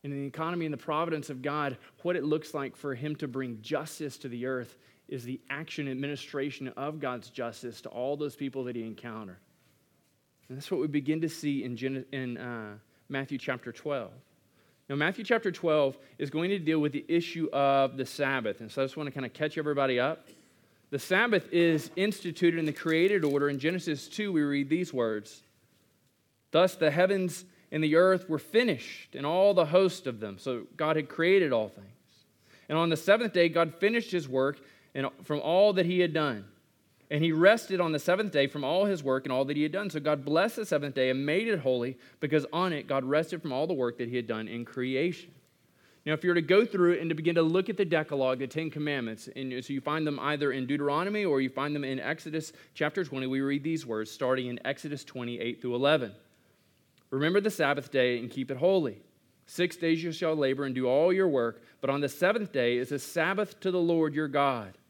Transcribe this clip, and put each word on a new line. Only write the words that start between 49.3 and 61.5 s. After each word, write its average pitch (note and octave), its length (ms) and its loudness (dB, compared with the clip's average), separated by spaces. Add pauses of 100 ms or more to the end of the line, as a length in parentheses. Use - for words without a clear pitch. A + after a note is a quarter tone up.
and C3 280 -6
so - 80 -8
you C3+ 80 -2
find D3+ 240 -2
them D3 140 -2
either C#3+ 320 0
in B2+ 160 -2
Deuteronomy D3 580 0
or D3 160 2
you C3 100 0
find D3 240 -2
them C#3+ 100 -4
in C3 160 -4
Exodus D#3 520 -6 (220)
chapter D3+ 300 -2
twenty, C3 240 -4
we C3+ 120 0
read C#3 220 0
these D3+ 240 -4
words G#2+ 240 -4
starting B2+ 360 -2
in B2 200 -6
Exodus C#3+ 380 -6
twenty-eight A#2+ 560 -6
through B2 140 -4
eleven. C3 380 2 (1000)
"Remember D#3 300 2
the G#3 100 0
Sabbath C#3+ 400 0
day B2 280 2
and A#2 120 -8
keep C3+ 220 -6
it C3 40 -4
holy. D#3 460 2 (440)
Six F3+ 300 -2
days E3 260 2
you E3+ 100 -6
shall D#3+ 240 0
labor C#3 280 0
and C3 120 -4
do B2+ 100 0
all D3 260 4
your F#3+ 160 4
work, A#2+ 320 0 (200)